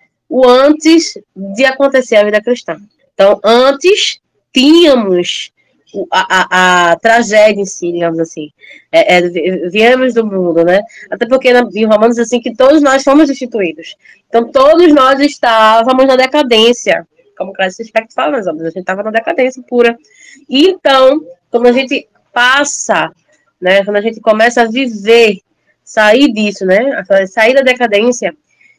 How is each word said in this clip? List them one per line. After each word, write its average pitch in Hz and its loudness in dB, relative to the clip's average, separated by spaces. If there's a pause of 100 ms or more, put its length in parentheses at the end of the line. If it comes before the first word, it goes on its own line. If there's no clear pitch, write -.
(280)
O 254 0
antes 302 2 (160)
de 196 -6
acontecer 269 -2
a 208 4
vida 208 -2
cristã. 240 -6 (360)
Então, 196 2
antes 277 0 (340)
tínhamos 254 2 (420)
o, 196 -10
a, 185 -2
a, 180 0
a 170 2
tragédia 214 2
em 196 -6
si, 175 -8
digamos 170 -4
assim. 160 -10 (400)
É, 165 2
é, 180 0
vi-, 175 -4
viemos 240 0
do 226 -2
mundo, 180 -2
né? 180 2 (300)
Até - -6
porque 262 0
na, 247 2
em 214 -2
Romanos 220 2
diz 233 -2
assim 240 -4
que 240 -10
todos 277 4
nós 269 0
fomos 285 4
destituídos. 202 -8 (320)
Então, 233 -2
todos 302 4
nós 262 2
estávamos 240 2
na 262 2
decadência. 240 0 (320)
Como 190 -10
o 196 -18
Clássico 190 -8
Spector 220 -6
fala, 277 -4
mas, 208 -8
a 170 -2
gente 165 -10
estava 190 -8
na 214 -8
decadência 220 -4
pura. 233 0 (500)
E 285 2
então, 277 2 (300)
quando 240 0
a 247 6
gente 269 -4 (240)
passa, 240 -2 (500)
né, 190 0
quando 208 -6
a 208 0
gente 220 -6
começa 226 0
a 233 0
viver, 226 0 (440)
sair 226 0
disso, 208 -6
né, 202 -2 (220)
sair 226 0
da 269 2
decadência, 240 -2 (440)